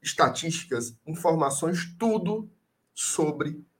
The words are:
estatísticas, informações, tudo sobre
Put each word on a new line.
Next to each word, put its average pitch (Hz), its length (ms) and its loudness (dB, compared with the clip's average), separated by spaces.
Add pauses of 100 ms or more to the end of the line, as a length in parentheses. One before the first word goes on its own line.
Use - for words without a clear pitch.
estatísticas, 165 920 0 (120)
informações, 160 880 0
tudo 214 520 0 (440)
sobre 151 720 -2 (140)